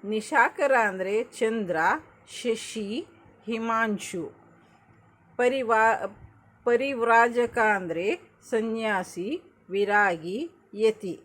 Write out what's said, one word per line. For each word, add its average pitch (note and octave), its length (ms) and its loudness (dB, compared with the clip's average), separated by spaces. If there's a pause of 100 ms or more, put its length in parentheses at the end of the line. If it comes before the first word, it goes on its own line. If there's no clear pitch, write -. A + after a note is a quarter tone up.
ನಿಶಾಕರ B3 680 2 (100)
ಅಂದ್ರೆ G3 420 -2
ಚಂದ್ರ, A3 520 -2 (520)
ಶಶಿ, A3+ 760 -6 (380)
ಹಿಮಾಂಶು. A3 880 -4 (1040)
ಪರಿವಾ-, A3+ 760 2 (540)
ಪರಿವ್ರಾಜಕ A#3+ 960 2
ಅಂದ್ರೆ G3 600 0 (300)
ಸನ್ಯಾಸಿ, A3 920 -4 (280)
ವಿರಾಗಿ, G3+ 800 0 (240)
ಯತಿ. G#3 500 -2